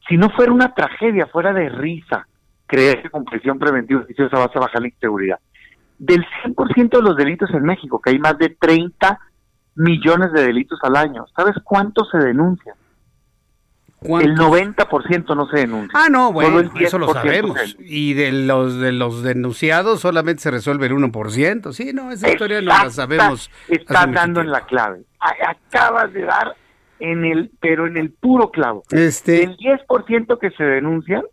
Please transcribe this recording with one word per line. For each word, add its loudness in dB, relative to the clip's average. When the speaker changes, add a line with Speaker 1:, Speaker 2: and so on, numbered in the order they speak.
Speaker 1:
si 2
no 4
fuera 4
una 2
tragedia, -2
fuera -2
de -2
risa, -8
creer 2
que -14
con -8
prisión -4
preventiva 0
oficiosa -2
vas 0
a 0
bajar -2
la -6
inseguridad. -4
Del 2
cien -8
por -2
ciento 4
de 4
los 4
delitos 0
en 0
México, -2
que 0
hay 4
más 2
de 2
treinta 2
millones 2
de 4
delitos 0
al 2
año, 0
¿sabes 2
cuántos 0
se 0
denuncian? 0
Speaker 2:
¿Cuántos? 2
Speaker 1:
El 2
noventa 4
por -2
ciento 0
no -2
se 0
denuncia. -2
Speaker 2:
Ah, 4
no, 4
Speaker 1:
Solo -2
Speaker 2:
bueno, 4
Speaker 1:
el 0
Speaker 2:
eso 0
lo 0
Speaker 1:
diez 2
por -4
ciento 0
Speaker 2:
sabemos. 0
Speaker 1:
se -4
denuncia. -16
Speaker 2:
Y -2
de 0
los, 0
de 0
los -4
denunciados -2
solamente -2
se -2
resuelve -4
el 0
uno 0
por -8
ciento. -2
Sí, -10
no, -10
esa -4
historia -2
no -4
la 2
Speaker 1:
Exacta, 2
Speaker 2:
sabemos -2
hace -2
Speaker 1:
estás 0
Speaker 2:
mucho -2
Speaker 1:
dando 0
en -2
Speaker 2:
tiempo. -2
Speaker 1:
la -20
clave. -4
A-, -4
acabas -2
de -8
dar -2
en -4
el, -2
pero 0
en -6
el -6
puro 2
clavo. -4
Speaker 2:
Este 2
Speaker 1:
El -10
diez 0
por 0
ciento 0
que -2
se -6
denuncian -2